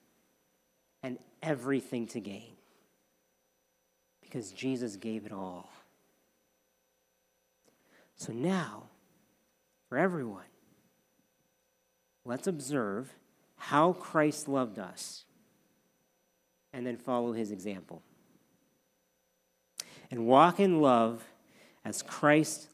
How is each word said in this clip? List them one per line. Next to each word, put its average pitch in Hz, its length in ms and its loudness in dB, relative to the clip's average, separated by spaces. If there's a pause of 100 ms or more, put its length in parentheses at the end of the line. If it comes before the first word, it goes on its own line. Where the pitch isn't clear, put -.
(1040)
and 127 160 -8 (240)
everything 131 680 -2
to 120 120 -8
gain 98 320 -14 (1700)
because 104 300 -12
Jesus 123 420 -4
gave 107 320 -8
it 107 60 -12
all. 92 360 -10 (2500)
So - 180 -10
now, 139 520 -4 (1040)
for 123 100 -2
everyone, 131 460 -2 (1800)
let's 123 220 -6
observe 131 680 -2 (440)
how 160 380 4
Christ 151 520 0
loved 127 320 -2
us - 460 -14 (1500)
and 123 140 -8
then 120 100 -6
follow 120 360 -2
his 110 180 -4
example. 95 520 -10 (2000)
And 117 160 -2
walk 160 340 8
in 180 200 6
love 117 440 6 (640)
as 104 160 -6
Christ 151 720 2